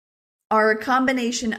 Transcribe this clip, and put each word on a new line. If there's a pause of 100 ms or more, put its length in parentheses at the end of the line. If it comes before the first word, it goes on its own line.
(520)
are
a
combination